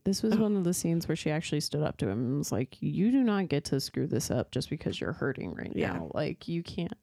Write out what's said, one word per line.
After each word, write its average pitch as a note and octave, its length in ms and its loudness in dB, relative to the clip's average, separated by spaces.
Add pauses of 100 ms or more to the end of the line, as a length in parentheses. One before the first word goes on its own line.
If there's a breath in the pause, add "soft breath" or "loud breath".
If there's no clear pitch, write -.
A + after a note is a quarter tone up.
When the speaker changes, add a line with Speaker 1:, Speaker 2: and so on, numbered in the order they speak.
Speaker 1:
This G3 180 0
was A3 120 4
Speaker 2:
Oh. A3 80 6
Speaker 1:
one G#3 120 2
of F#3+ 80 2
the F3 100 4
scenes E3+ 360 0
where D3+ 80 2
she - 120 -2
actually D3+ 300 0
stood D3 240 0
up - 140 -2
to B2 100 0
him G2+ 120 0
and B2+ 180 0
was - 160 -2
like, - 280 -2
"You D3+ 300 2
do C4+ 100 6
not G#3 280 2
get D3 160 0
to C3+ 160 2
screw C3 260 -2
this - 240 0
up - 200 0
just - 180 -2
because - 320 -4
you're - 120 -4
hurting - 420 -4
right - 200 -8
Speaker 2:
Yeah. - 180 0
Speaker 1:
now. - 200 -6
Like, - 340 -4
you E3+ 160 -2
can't E3+ 400 -6